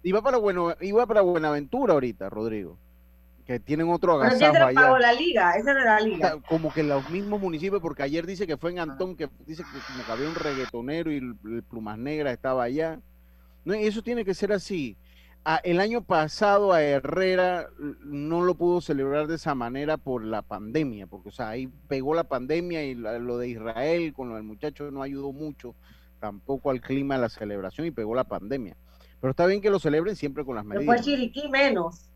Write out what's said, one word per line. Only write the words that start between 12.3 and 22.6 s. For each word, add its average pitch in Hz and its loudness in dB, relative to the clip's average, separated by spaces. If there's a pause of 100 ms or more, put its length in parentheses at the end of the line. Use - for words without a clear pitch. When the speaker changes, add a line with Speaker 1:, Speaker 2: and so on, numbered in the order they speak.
Speaker 1:
estaba 131 -2
allá. 156 -2 (640)
No, 170 -4
y 214 -2
eso 214 0
tiene 233 -4
que 190 -2
ser 196 -2
así. 170 -4 (500)
Ah, 156 2
el 175 2
año 220 0
pasado 196 4
a 160 6
Herrera 180 2 (120)
l-, 147 -10
no 147 -4
lo 180 4
pudo 175 2
celebrar 143 0
de 165 -2
esa 156 -2
manera 135 -2
por 123 -6
la 110 -4
pandemia, 107 -6
porque, 92 -18
o - -16
sea, 113 -8
ahí 127 -8 (200)
pegó 139 -2
la 165 0
pandemia 156 -4